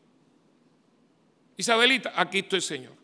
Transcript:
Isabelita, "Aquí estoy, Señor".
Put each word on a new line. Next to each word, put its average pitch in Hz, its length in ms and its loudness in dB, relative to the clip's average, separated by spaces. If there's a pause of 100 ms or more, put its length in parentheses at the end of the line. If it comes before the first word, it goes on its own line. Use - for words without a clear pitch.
(1600)
Isabelita, 233 580 2
"Aquí 170 240 0
estoy, 190 220 -2
Señor". 127 320 -10 (120)